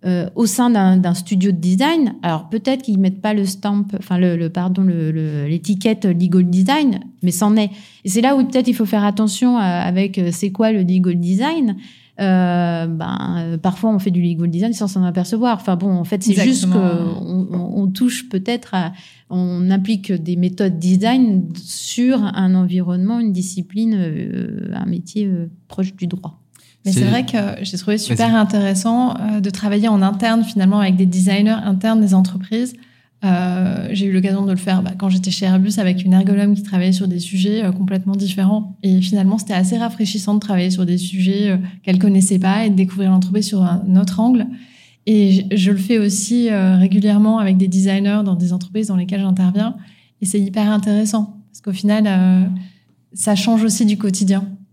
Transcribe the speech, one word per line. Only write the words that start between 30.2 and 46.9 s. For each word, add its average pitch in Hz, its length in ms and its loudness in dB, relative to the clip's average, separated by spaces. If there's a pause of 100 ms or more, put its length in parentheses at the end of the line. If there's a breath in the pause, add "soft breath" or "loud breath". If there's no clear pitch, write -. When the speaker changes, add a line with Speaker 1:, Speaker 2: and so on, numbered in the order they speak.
Speaker 2:
finalement, 196 360 2
avec 190 160 2
des 190 100 4
designers 196 580 2
internes 220 360 0
des 202 140 4
entreprises. 196 600 0 (500 loud breath)
Euh, 180 680 -2
j'ai 196 120 -2
eu 196 80 -2
l'occasion 190 320 0
de 196 60 0
le 185 80 0
faire, 185 240 0
bah, - 160 -4
quand 196 100 -2
j'étais 185 220 0
chez 190 160 -4
Airbus 190 320 2
avec 185 260 0
une 190 80 4
ergonome 196 420 4
qui 202 80 -4
travaillait 185 300 0
sur 185 160 0
des 175 120 -4
sujets, 196 440 -2
euh, 180 80 0
complètement 190 440 -2
différents. 196 640 0
Et 185 180 4
finalement, 196 380 2
c'était - 160 -6
assez 185 240 0
rafraîchissant 214 560 -2
de 208 60 2
travailler 185 300 0
sur 185 140 0
des 175 140 0
sujets, 190 540 0
euh, 185 40 2 (260 loud breath)
qu'elle 185 160 2
connaissait 190 400 4
pas 190 280 0
et 208 40 2
de 196 40 4
découvrir 190 380 0
l'entreprise 185 360 2
sur 196 140 0
un 180 340 2
autre 185 240 2
angle. 240 260 2 (600 loud breath)
Et 196 440 4
je, 202 60 0
je 190 140 2
le 202 80 2
fais 208 200 0
aussi, 220 520 0
euh, 190 260 4
régulièrement 208 600 4